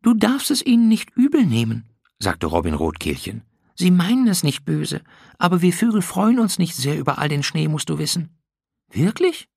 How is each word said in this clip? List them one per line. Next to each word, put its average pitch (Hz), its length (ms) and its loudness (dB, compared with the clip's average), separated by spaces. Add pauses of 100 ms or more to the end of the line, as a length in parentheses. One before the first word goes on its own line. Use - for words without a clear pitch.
»Du 233 120 4
darfst 226 380 0
es - 140 -2
ihnen 233 240 4
nicht 220 260 0
übel 277 300 4
nehmen«, 113 400 0 (340)
sagte 85 280 -2
Robin 82 260 0
Rotkehlchen. 80 720 -6 (320)
»Sie 180 160 2
meinen 220 360 2
es 185 160 0
nicht 143 220 -2
böse, 151 360 -4 (360)
aber 175 240 2
wir 180 100 4
Vögel 214 300 0
freuen 220 380 0
uns 208 200 0
nicht 175 160 -2
sehr 143 240 -4
über 135 180 -2
all 147 120 -2
den 143 140 -2
Schnee, 156 260 -2
musst 156 200 -4
du 151 80 -4
wissen.« 156 400 -6 (540)
»Wirklich?« 226 640 0